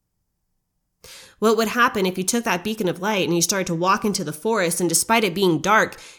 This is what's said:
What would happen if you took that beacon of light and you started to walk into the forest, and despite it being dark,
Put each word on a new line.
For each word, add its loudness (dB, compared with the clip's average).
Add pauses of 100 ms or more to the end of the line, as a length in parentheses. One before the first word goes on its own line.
(1400)
What 2
would 2
happen 2
if -2
you -4
took -2
that -2
beacon -2
of -4
light 0
and 0
you 2
started 0
to -2
walk 0
into -2
the -8
forest, -2
and 2
despite 2
it 0
being 2
dark, 2 (180)